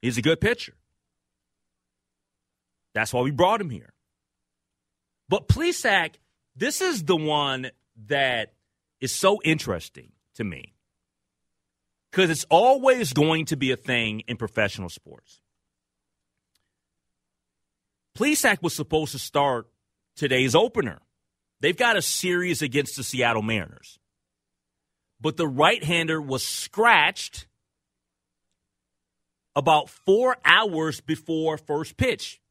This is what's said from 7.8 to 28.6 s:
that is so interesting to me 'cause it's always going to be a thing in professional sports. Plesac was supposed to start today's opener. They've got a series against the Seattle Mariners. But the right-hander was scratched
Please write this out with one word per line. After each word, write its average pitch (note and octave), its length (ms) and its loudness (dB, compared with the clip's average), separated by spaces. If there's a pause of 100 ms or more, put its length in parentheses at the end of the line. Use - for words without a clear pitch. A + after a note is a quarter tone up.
that C3 460 0 (460)
is B2+ 140 -6
so G#3 320 2
interesting G2+ 680 -4 (220)
to A#2+ 100 -10
me E2 320 -12 (1400)
'cause F#3 180 4
it's D#3+ 200 -2
always B3 640 4
going D#3 320 2
to D#3+ 100 -4
be C3 160 -2
a A#2+ 60 -2
thing A2+ 500 -2
in A#2+ 80 -6
professional G2+ 540 -4
sports. - 500 -20 (2750)
Plesac C4 480 0
was E3 140 -4
supposed D#3 380 -4
to C#3 60 -10
start C#3 520 -2 (460)
today's C3 380 0
opener. F3+ 460 0 (600)
They've E3 160 0
got A#3 180 2
a F3+ 60 0
series F3+ 600 -2
against C3+ 360 -4
the C3 80 -10
Seattle A#2+ 360 0
Mariners. G#2+ 580 -6 (1200)
But D3+ 180 -4
the E3+ 100 0
right-hander D#3+ 760 2
was C3 240 -4
scratched - 1000 0 (2000)